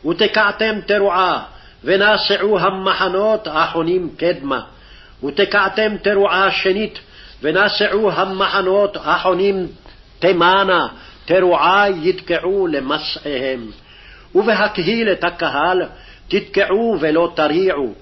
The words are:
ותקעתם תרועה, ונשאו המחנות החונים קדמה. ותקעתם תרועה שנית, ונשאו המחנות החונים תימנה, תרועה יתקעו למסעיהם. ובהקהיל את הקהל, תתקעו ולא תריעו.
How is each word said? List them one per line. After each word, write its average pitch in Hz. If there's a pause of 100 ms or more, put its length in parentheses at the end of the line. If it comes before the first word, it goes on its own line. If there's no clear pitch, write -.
ותקעתם 208
תרועה, 185 (400)
ונשאו 196
המחנות 190
החונים 165
קדמה. 139 (640)
ותקעתם 202
תרועה 196
שנית, 196 (420)
ונשאו 196
המחנות 190
החונים 185 (520)
תימנה, 180 (380)
תרועה 180
יתקעו 175
למסעיהם. 135 (640)
ובהקהיל 208
את 170
הקהל, 170 (460)
תתקעו 196
ולא 165
תריעו. 147